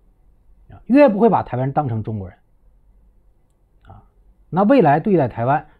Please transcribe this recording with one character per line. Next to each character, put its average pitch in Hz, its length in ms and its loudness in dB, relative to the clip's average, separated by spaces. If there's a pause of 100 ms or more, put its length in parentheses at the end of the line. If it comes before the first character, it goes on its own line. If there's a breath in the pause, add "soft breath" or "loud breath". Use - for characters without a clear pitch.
(720)
啊， - 160 -20
越 277 220 4
不 202 100 -2
会 226 100 2
把 131 140 0
台 - 140 -10
湾 131 100 -4
人 139 60 -6
当 147 160 -4
成 110 140 -6
中 107 160 -10
国 92 100 -12
人。 - 100 -20 (1500)
啊， - 160 -20 (460)
那 175 140 -2
未 240 200 4
来 151 180 2
对 196 160 0
待 131 120 0
台 117 160 -8
湾 143 220 -2 (140 soft breath)